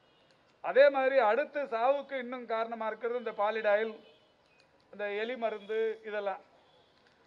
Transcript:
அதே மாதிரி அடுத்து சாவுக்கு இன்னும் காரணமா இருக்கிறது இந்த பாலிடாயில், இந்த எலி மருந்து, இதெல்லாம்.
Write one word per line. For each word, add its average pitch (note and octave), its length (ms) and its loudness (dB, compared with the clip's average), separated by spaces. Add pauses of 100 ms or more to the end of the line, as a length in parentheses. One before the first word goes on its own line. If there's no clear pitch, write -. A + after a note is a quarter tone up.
(600)
அதே B3 280 8
மாதிரி C4+ 280 2
அடுத்து C4 460 2
சாவுக்கு C4 500 0
இன்னும் B3 320 -8
காரணமா A3+ 420 -4
இருக்கிறது A#3 320 -4
இந்த A3 120 -6
பாலிடாயில், G#3+ 720 0 (880)
இந்த G3+ 200 -8
எலி A3+ 260 -4
மருந்து, A3 680 -4
இதெல்லாம். G3+ 340 -6 (880)